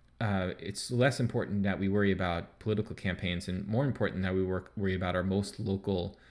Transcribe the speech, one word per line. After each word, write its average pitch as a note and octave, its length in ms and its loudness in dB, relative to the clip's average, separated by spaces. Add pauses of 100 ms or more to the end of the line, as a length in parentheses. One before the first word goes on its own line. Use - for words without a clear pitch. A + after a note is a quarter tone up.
(200)
uh, G2 380 0
it's F#2+ 320 -8
less B2 300 4
important A2+ 420 0
that F#2+ 160 2
we G2 100 2
worry G2+ 220 4
about F2 480 -2
political G#2 360 -2
campaigns F2 520 -2
and F#2 220 -4
more A2+ 160 2
important G#2+ 380 0
that F#2 120 0
we F#2+ 80 2
work, F#2 340 -2
worry F#2+ 180 0
about F#2 200 0
our F2+ 80 2
most G2 380 0
local, G2 560 -2 (140)